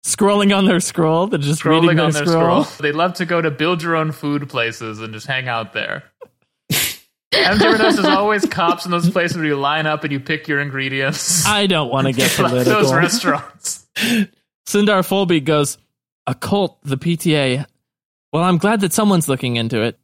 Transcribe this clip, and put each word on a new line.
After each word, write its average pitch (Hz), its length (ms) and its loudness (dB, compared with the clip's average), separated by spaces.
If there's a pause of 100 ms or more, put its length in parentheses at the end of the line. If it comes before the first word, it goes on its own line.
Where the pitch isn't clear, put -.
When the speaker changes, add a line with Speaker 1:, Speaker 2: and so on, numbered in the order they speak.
Speaker 1:
Scrolling 202 480 2
on 196 80 2
their 185 160 4
scroll. 165 460 0
They're 202 120 -2
just 147 260 -2
reading 160 260 4
Speaker 2:
Scrolling 165 60 4
Speaker 1:
their 156 100 2
Speaker 2:
on 156 60 2
their 147 140 -2
Speaker 1:
scroll. 170 380 2
Speaker 2:
scroll. - 180 -10
They 147 100 0
love 175 220 0
to 180 120 -4
go 170 140 0
to 160 100 0
build 156 320 -2
your 165 140 -2
own 156 160 0
food 143 360 -4
places 113 520 -6
and 110 120 -12
just 110 140 -14
hang 131 220 -4
out 113 260 -6
there. - 300 -6 (680)
<laughs> - 20 -2 (600)
Haven't 214 300 2
you - 60 6
ever 330 100 2
noticed 320 240 2
there's 302 140 2
always 208 300 0
cops 175 400 -2
in 180 40 -8
those 175 200 2
places 175 260 0
where 160 100 -2
you 147 100 0
line 147 300 -2
up 151 180 -2
and 147 80 -4
you 139 60 -4
pick 151 300 -6
your 143 120 -2
ingredients? 135 880 -2
Speaker 1:
I 208 200 2
don't 156 240 0
wanna 135 220 0
get - 260 0
Speaker 2:
<laughs> - 0 -
Like - 140 2
those 123 120 2 (260)
Speaker 1:
political. 131 40 2
Speaker 2:
restaurants. - 920 -2 (800)
Speaker 1:
Sundar 208 380 2
Folby 180 400 0
goes, 147 320 2 (500)
"A 131 80 -4
cult, 202 500 -2
the 139 120 -2
P 170 200 -2
T 160 200 0
A. 139 300 0 (680)
Well, 160 100 0
I'm 180 160 2
glad 208 220 0
that 190 120 0
someone's 202 360 2
looking 123 280 -2
into 117 260 -2
it." 113 220 -4